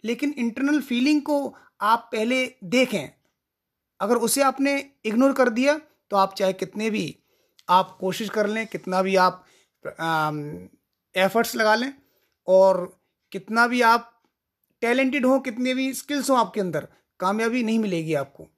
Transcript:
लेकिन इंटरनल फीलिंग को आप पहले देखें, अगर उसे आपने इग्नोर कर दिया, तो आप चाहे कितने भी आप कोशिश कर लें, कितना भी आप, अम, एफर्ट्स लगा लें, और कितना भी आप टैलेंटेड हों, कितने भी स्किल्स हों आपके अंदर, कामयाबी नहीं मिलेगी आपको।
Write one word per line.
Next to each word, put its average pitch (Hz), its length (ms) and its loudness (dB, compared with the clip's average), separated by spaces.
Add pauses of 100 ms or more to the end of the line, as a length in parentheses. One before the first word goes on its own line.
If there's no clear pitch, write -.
लेकिन 240 340 -4
इंटरनल 269 420 0
फीलिंग 269 420 0
को 285 340 -4 (240)
आप 220 320 0
पहले 247 420 -2 (100)
देखें, 220 440 0 (920)
अगर 214 160 0
उसे 233 260 0
आपने 277 480 0 (140)
इग्नोर 240 280 2
कर 254 160 2
दिया, 269 320 0 (300)
तो 202 60 -2
आप 196 180 2
चाहे 190 180 0
कितने 202 380 -6
भी 202 260 -6 (520)
आप 180 320 2
कोशिश 190 280 -4
कर 208 180 -2
लें, 220 200 -4
कितना 185 360 -4
भी 190 140 0
आप, 185 280 2 (560)
अम, 156 680 -4 (480)
एफर्ट्स 190 400 0
लगा 214 180 4
लें, 254 200 -4 (520)
और 185 540 4 (320)
कितना 220 340 0
भी 247 160 0
आप 233 400 2 (580)
टैलेंटेड 254 460 0
हों, 262 140 4
कितने 254 340 -4
भी 262 200 -2
स्किल्स 285 360 -4
हों 262 80 4
आपके 220 220 -2
अंदर, 156 280 -4 (320)
कामयाबी 226 420 -2
नहीं 226 160 0
मिलेगी 165 360 -2
आपको। 139 440 -6